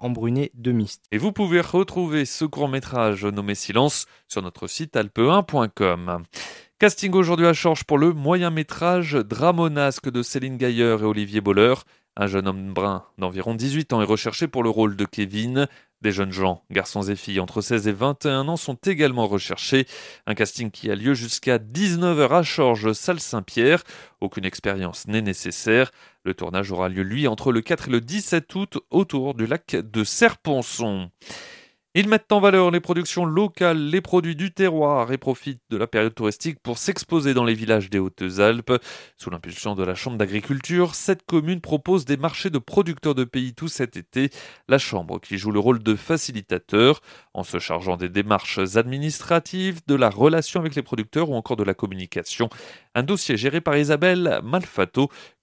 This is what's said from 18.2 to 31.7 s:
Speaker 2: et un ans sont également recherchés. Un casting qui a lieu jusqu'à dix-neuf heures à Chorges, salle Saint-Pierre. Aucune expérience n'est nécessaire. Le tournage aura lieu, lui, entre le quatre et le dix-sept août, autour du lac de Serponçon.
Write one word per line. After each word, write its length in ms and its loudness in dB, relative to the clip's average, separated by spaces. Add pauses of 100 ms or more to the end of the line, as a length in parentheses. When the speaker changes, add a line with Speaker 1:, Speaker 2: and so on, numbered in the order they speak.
Speaker 2:
et 40 -2
un 180 0
ans 100 -2
sont 200 -8 (100)
également 400 2
recherchés. 580 0 (420)
Un 100 -2
casting 340 -4
qui 220 -6
a 20 -2
lieu 200 0
jusqu'à 440 -2
dix-neuf 640 0
heures 140 4
à 100 6
Chorges, 480 2
salle 260 -2
Saint-Pierre. 640 2 (380)
Aucune 240 -4
expérience 640 -6
n'est 140 0
nécessaire. 680 2 (340)
Le 100 -2
tournage 360 -4
aura 180 -2
lieu, 140 -2
lui, 240 -2
entre 240 0
le 120 2
quatre 260 -4
et 40 -4
le 80 2
dix-sept 540 -4
août, 240 -6 (120)
autour 440 0
du 120 -2
lac 280 -4
de 300 -2
Serponçon. 1080 0 (840)